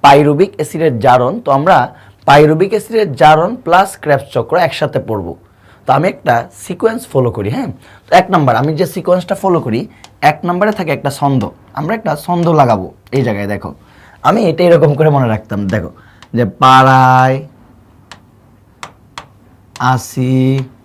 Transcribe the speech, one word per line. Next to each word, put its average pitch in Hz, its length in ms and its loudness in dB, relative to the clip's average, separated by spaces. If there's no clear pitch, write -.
পাইরুভিক 147 540 4
অ্যাসিডের 151 440 -4
জারণ। 127 400 2
তো 156 120 -4
আমরা 139 440 2
পাইরুভিক 156 440 4
অ্যাসিডের 214 460 -4
জারণ 160 400 2
প্লাস 190 460 0
ক্র্যাবস 139 300 -2
চক্র 127 260 -2
একসাথে 156 420 -2
পড়ব। 104 360 -8
তো 131 80 0
আমি 151 140 0
একটা 123 500 -2
সিকোয়েন্স 220 500 -6
ফলো 123 240 -2
করি, 104 180 -6
হ্যাঁ? 233 180 -6
তো - 20 -20
এক 180 220 2
নাম্বার, 139 240 2
আমি 147 200 -2
যে 170 100 -2
সিকোয়েন্সটা 180 500 -4
ফলো 185 240 0
করি, 117 280 -4
এক 151 220 0
নাম্বারে 185 280 -2
থাকে 180 200 -6
একটা 139 180 -4
ছন্দ। 131 400 -2
আমরা 156 220 -6
একটা 165 200 -6
ছন্দ 170 320 -4
লাগাবো 120 440 2
এই 120 100 -2
জায়গায়। 101 260 -4
দেখো, 101 260 -8
আমি 190 260 0
এটা 170 140 -2
এরকম 160 300 4
করে 156 160 2
মনে 135 180 0
রাখতাম। 104 400 -4
দেখো, 95 220 -4
যে 117 120 0
পাড়ায় 131 1000 4
আসি 131 840 -2